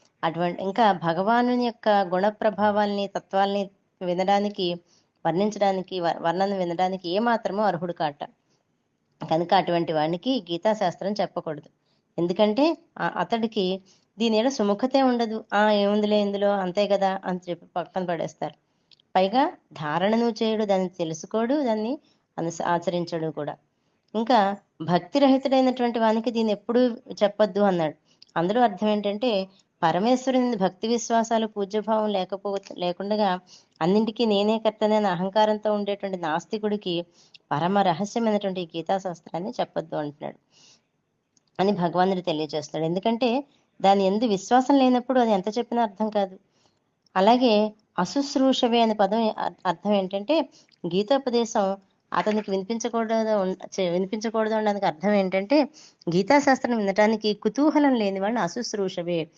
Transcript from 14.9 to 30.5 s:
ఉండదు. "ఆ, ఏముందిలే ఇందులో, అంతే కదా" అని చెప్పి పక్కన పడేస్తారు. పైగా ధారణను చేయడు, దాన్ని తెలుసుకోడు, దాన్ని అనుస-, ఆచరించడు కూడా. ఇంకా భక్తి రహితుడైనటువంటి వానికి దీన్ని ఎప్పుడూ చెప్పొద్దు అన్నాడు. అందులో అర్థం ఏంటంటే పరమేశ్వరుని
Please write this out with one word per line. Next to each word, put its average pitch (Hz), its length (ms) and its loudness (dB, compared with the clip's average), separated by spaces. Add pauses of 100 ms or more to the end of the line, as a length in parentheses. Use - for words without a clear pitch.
ఉండదు. 233 500 0
"ఆ, 208 180 4
ఏముందిలే 208 500 2
ఇందులో, 202 300 0
అంతే 196 360 0
కదా" 190 380 0
అని 180 140 -4 (100)
చెప్పి 170 160 -8 (100)
పక్కన 180 300 -4
పడేస్తారు. 160 480 -6 (600)
పైగా 226 380 2 (200)
ధారణను 185 600 0 (100)
చేయడు, 220 220 0
దాన్ని 190 240 0
తెలుసుకోడు, 214 720 -4
దాన్ని 226 360 -2 (380)
అనుస-, 165 260 -6
ఆచరించడు 170 680 -2
కూడా. 147 240 -8 (600)
ఇంకా 214 400 2 (260)
భక్తి 175 380 0
రహితుడైనటువంటి 262 800 2
వానికి 226 320 2
దీన్ని 220 200 0
ఎప్పుడూ 240 360 2 (360)
చెప్పొద్దు 202 360 0
అన్నాడు. 175 340 2 (440)
అందులో 190 240 0
అర్థం 214 260 2
ఏంటంటే 208 600 0 (360)
పరమేశ్వరుని 247 720 2